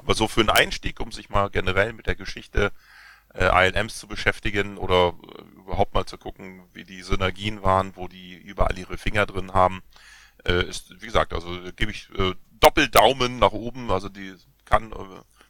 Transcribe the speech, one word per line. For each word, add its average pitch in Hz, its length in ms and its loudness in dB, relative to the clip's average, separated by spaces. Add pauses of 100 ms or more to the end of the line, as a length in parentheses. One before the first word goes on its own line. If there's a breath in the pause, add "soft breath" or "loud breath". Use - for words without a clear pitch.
Aber 98 140 0
so 110 140 2
für - 120 0
einen 107 100 2
Einstieg, - 500 0
um - 120 -8
sich - 160 -16
mal 101 220 0
generell 95 420 0
mit 110 140 -20
der 92 100 0
Geschichte, - 560 -2 (640 loud breath)
äh, 92 120 2
I 92 220 6
L 92 80 -2
Ms 107 220 -4
zu 104 100 -16
beschäftigen 101 680 -2
oder, 90 360 4 (240)
äh, - 40 -20 (180)
überhaupt 95 340 -2
mal 98 120 0
zu - 120 -14
gucken, 92 460 -14 (100)
wie 92 100 -18
die 92 180 -16
Synergien 98 600 -2
waren, 95 340 2
wo 90 120 -10
die 90 280 -18
überall 95 420 -4
ihre 90 200 -8
Finger 101 280 0
drin 92 280 -6
haben, 92 280 4 (640 loud breath)
äh, 90 180 2
ist, - 260 -12 (100)
wie 110 60 -16
gesagt, 92 260 0
also 87 160 -8 (280)
gebe 107 140 -2
ich, - 180 -14 (100)
äh, 95 160 0 (260)
Doppeldaumen 127 800 4
nach 101 140 4
oben, 117 380 -8
also 95 180 -2
die 95 260 -14 (300)
kann, 107 280 0
äh, 98 40 -12 (540 soft breath)